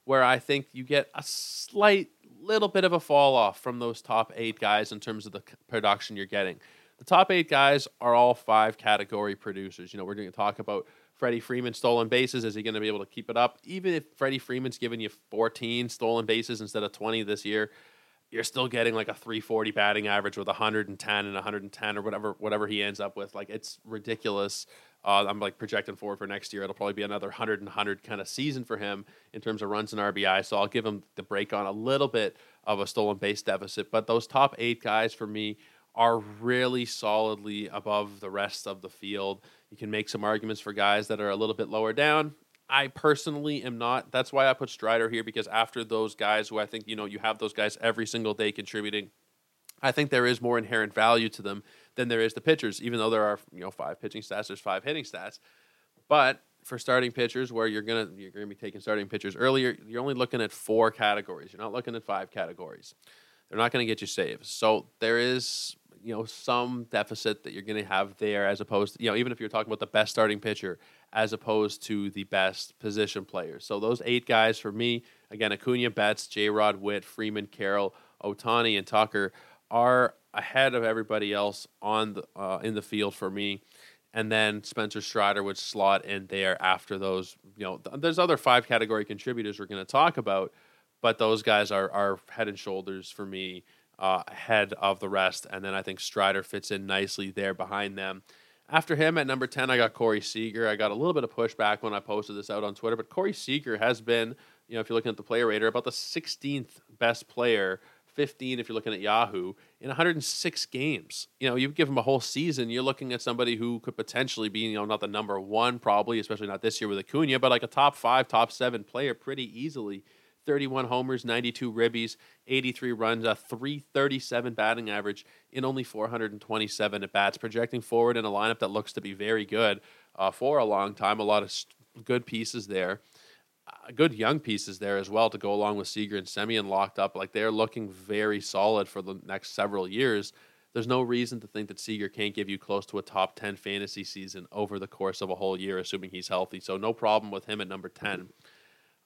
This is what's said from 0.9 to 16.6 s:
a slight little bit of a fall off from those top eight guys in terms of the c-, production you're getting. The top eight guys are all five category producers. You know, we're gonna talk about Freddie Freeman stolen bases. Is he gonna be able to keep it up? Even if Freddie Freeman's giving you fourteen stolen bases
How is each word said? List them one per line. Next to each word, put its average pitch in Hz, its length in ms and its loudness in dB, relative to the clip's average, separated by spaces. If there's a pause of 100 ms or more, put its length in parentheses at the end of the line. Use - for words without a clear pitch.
a 139 80 -8
slight - 840 2 (320)
little 214 260 2
bit 190 160 2
of 180 80 6
a 175 80 4
fall 143 380 6
off 101 200 4
from 123 220 -6
those 120 220 -4
top 110 340 0
eight 113 240 -4
guys 104 320 2
in 107 80 -10
terms 107 260 -8
of 101 60 -14
the 101 160 -12
c-, - 80 -20 (140)
production 104 480 2
you're 98 80 -4
getting. 95 340 -2 (380)
The - 80 -20
top 185 260 6
eight 170 180 2
guys 139 380 6 (120)
are 120 140 4
all 120 220 8
five 110 420 4
category 104 580 0
producers. 95 560 -10
You 104 60 -12
know, 95 80 -8
we're 101 80 -6
gonna 101 160 -10
talk 101 300 -2
about 101 260 -4 (300)
Freddie 120 240 0
Freeman 123 340 -4
stolen 120 360 2
bases. 123 360 2
Is 107 80 -2
he 107 80 -6
gonna 110 180 -4
be 107 80 -2
able 104 120 -2
to 98 80 -10
keep 107 240 -14
it 113 60 0
up? 120 260 4
Even 180 320 -2
if 147 80 -4 (140)
Freddie 135 200 0
Freeman's 127 400 -6
giving 117 220 -4
you 107 100 -4 (220)
fourteen 117 580 0
stolen 113 380 0
bases 113 340 0